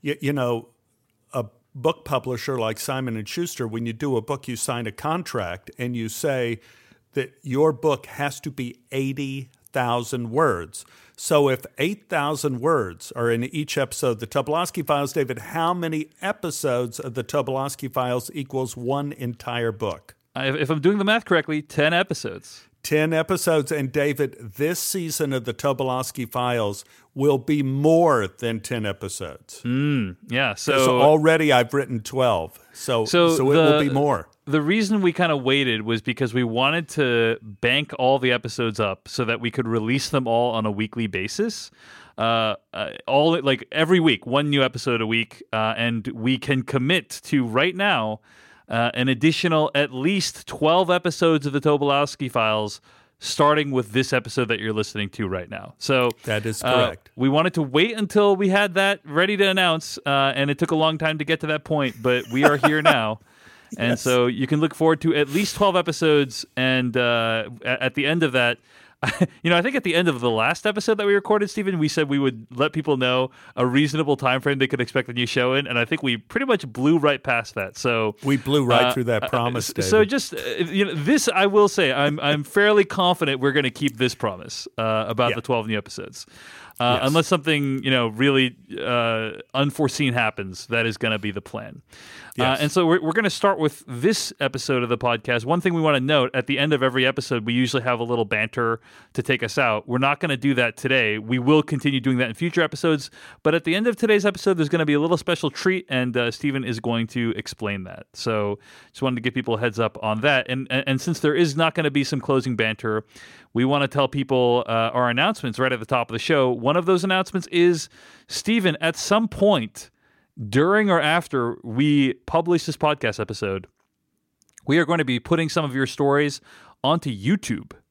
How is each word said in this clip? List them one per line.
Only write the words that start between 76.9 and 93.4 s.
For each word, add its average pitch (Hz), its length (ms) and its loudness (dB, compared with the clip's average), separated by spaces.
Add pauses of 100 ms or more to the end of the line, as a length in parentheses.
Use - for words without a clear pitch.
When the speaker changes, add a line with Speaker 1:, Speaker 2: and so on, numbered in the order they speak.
Speaker 2:
right 143 220 2
past 117 340 -2
that. 98 220 -6
So, 113 460 0
Speaker 1:
We 139 140 2
blew 139 260 0
right 120 220 4
Speaker 2:
uh, 123 80 2
Speaker 1:
through 123 120 -2
that 113 180 0
Speaker 2:
uh, - 60 -6
Speaker 1:
promise, 123 460 -2
Speaker 2:
s-, 98 120 -2
so 208 100 4
Speaker 1:
David. 214 140 6
Speaker 2:
just, 277 240 -4
uh, - 20 -6 (320)
you 196 160 2
know, 165 80 -6
this 170 340 2
I 190 200 2
will 202 200 6
say, 160 240 2
I'm, 143 300 2
I'm 147 220 0
fairly 208 420 4
confident 170 560 0
we're 139 120 4
gonna 135 180 2
keep 131 260 -4
this 123 160 2
promise, - 540 -8 (100)
uh, 110 300 0
about 117 240 0
Speaker 1:
Yeah. - 60 -2
Speaker 2:
the 113 40 -8
twelve 117 260 -2
new 110 120 -2
episodes. - 480 -14 (520)
Uh, 123 220 4
Speaker 1:
Yes. 131 80 0
Speaker 2:
unless 160 180 2
something, 143 560 0
you 131 80 0
know, 123 160 2
really, 131 480 2 (260)
uh, 113 500 -2 (220)
unforeseen 139 600 0
happens, 107 540 -2
that 117 200 0
is 110 100 -4
gonna 110 220 -2
be 104 120 -6
the 98 100 -8
plan. - 400 -14 (480)
Uh, - 60 -20
Speaker 1:
Yes. 131 260 0
Speaker 2:
and 147 100 0
so 180 160 2
we're, 170 120 4
we're 160 120 -2
gonna 202 180 0
start 196 300 0